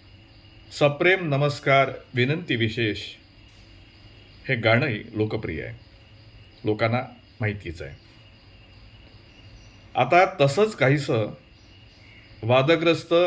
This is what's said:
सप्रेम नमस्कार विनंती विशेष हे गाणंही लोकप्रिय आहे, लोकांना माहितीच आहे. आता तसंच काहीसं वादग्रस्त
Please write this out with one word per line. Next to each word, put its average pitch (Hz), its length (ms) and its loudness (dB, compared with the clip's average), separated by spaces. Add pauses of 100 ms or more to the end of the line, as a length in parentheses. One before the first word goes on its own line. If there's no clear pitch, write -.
(800)
सप्रेम 175 500 2
नमस्कार 139 600 2 (240)
विनंती 135 420 -2
विशेष 110 420 -2 (1500)
हे 131 60 0
गाणंही 113 480 0 (100)
लोकप्रिय 104 500 -4
आहे, 58 160 -14 (840)
लोकांना 113 360 0 (400)
माहितीच 104 400 -6
आहे. 71 140 -14 (2000)
आता 170 300 4 (160)
तसंच 202 340 2
काहीसं 135 520 0 (1160)
वादग्रस्त 160 680 2 (140)